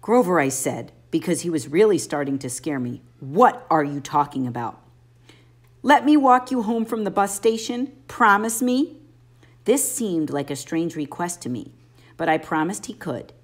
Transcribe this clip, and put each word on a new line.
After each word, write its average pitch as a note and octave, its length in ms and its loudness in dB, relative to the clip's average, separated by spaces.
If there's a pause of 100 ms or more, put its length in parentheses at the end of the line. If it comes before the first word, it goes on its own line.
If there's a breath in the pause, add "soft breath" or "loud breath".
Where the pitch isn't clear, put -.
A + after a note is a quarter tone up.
"Grover," G3+ 360 4
I C#3 120 2
said, B2+ 420 -6 (180)
because D#3+ 300 -2
he E3+ 80 -6
was D3 200 -4
really F#3+ 280 4
starting C#3+ 440 -4
to C3 100 -8
scare C#3+ 280 -6
me. B2 220 -6 (180)
"What D#3+ 520 2
are D#3 120 4
you C#3+ 160 -4
talking C#3 480 -2
about?" A#2+ 320 -8 (1040 soft breath)
"Let C#4 220 4
me D4+ 140 6
walk B3+ 320 4
you B3+ 100 -2
home A3+ 240 -2
from A3 200 -6
the F#3+ 60 -2
bus G3 240 -2
station. A#3+ 580 -2 (160)
Promise A3 520 2
me." B3+ 380 0 (640 soft breath)
This C#4 260 2
seemed E3+ 380 -2
like C#3+ 220 -4
a C#3 140 -8
strange E3 320 -4
request F3 460 -8
to - 60 -8
me, A#2+ 240 -8 (460 soft breath)
but E3 100 -2
I D#3+ 80 2
promised D#3+ 500 -4
he A#3+ 60 -12
could. C3+ 400 -10 (120)